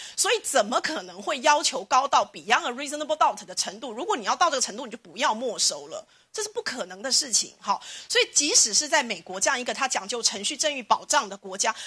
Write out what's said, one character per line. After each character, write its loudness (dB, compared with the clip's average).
所 2
以 2
怎 4
么 0
可 -4
能 -14
会 -6
要 4
求 0
高 4
到 4
beyond 2
a -2
reasonable -4
doubt 4
的 -14
程 -4
度？ -8
如 -6
果 0
你 -4
要 2
到 4
这 0
个 0
程 -4
度， -8
你 -12
就 -12
不 -20
要 2
没 -4
收 -2
了。 -10
这 -6
是 -6
不 -8
可 -6
能 -14
的 -4
事 0
情， 0
好。 0
所 2
以 2
即 2
使 4
是 2
在 4
美 -6
国 -8
这 2
样 2
一 -6
个 -2
他 -2
讲 -4
究 -4
程 0
序 -2
正 0
义 -6
保 2
障 2
的 -10
国 -12
家， 0